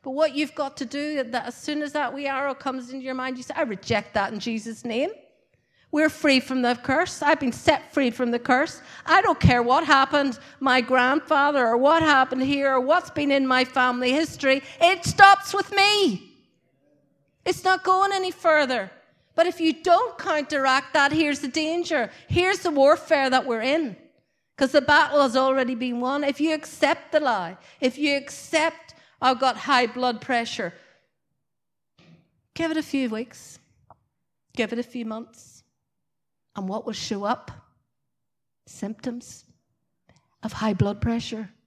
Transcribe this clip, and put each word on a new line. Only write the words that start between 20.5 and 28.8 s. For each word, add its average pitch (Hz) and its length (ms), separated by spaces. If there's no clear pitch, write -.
that, 285 180
here's 294 300
the 285 80
danger. 311 640
Here's 370 300
the 349 120
warfare 285 600
that 254 160
we're 226 160
in. 269 340
'Cause 262 140
the 294 100
battle 294 400
has 247 140
already 262 380
been 240 260
won. 269 220
If 285 160
you 311 140
accept 302 600
the 311 80
lie, 196 360
if 254 160
you 285 180
accept, 311 800